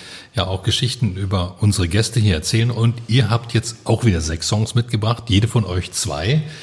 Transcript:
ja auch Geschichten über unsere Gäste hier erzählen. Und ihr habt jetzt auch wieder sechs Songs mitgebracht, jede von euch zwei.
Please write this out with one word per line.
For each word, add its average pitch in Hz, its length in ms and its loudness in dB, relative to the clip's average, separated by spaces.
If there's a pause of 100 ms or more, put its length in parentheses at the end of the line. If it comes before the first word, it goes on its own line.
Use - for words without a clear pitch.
(340)
ja 90 120 0
auch 95 160 -4
Geschichten 110 540 0
über 95 440 -2
unsere 98 280 2
Gäste 107 320 0
hier 104 140 4
erzählen. 117 360 0
Und 113 240 0 (140)
ihr 110 220 2
habt - 240 -2
jetzt - 300 -2
auch 117 200 0
wieder 90 160 4
sechs 80 280 -4
Songs 110 260 0
mitgebracht, 110 540 0
jede 101 200 4
von 113 160 2
euch 90 280 -4
zwei. 95 500 0 (200)